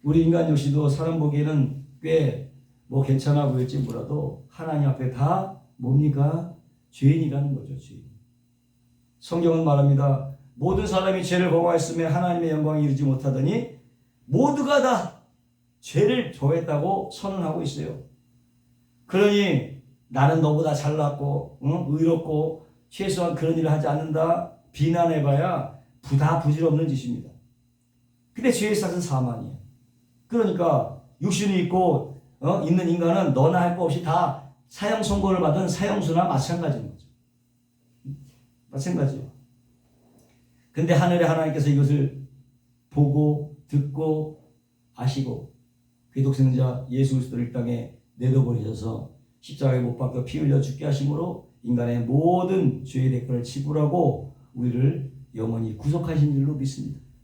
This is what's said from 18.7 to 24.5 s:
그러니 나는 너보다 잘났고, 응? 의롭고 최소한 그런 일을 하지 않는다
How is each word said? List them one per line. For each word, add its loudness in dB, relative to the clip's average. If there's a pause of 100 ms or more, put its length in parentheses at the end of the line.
그러니 2 (280)
나는 4
너보다 2
잘났고, -4
응? 0
의롭고 0 (220)
최소한 -2
그런 0
일을 0
하지 0
않는다 0 (220)